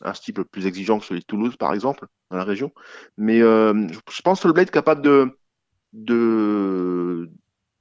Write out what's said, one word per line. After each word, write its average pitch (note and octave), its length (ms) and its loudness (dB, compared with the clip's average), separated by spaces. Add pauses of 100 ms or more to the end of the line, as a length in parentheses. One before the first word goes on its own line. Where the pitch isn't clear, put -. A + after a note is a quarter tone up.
un G2 140 -8
steeple - 320 -10
plus F#2+ 200 -8
exigeant G2 320 -2
que G#2 60 -12
celui F2 160 -8
de - 60 -18
Toulouse, A2+ 300 -4
par E2+ 180 -2
exemple, B2 320 -6 (240)
dans F#2 80 -8
la F#2 60 -4
région. G#2 280 -6 (460)
Mais, A2+ 240 2
euh, A2 460 4
je, D#2+ 100 -14 (120)
je - 120 -14
pense F#3+ 180 2
Soul E3+ 120 2
Blade F3 180 4
capable D3+ 320 0
de, C#3 340 4 (560)
de, G2 1400 -2 (520)